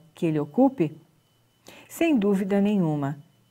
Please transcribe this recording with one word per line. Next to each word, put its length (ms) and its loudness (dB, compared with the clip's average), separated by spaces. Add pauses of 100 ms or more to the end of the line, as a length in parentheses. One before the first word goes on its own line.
(140)
que 100 -6
ele 160 0
ocupe? 580 0 (880)
Sem 300 0
dúvida 420 0
nenhuma. 600 0 (320)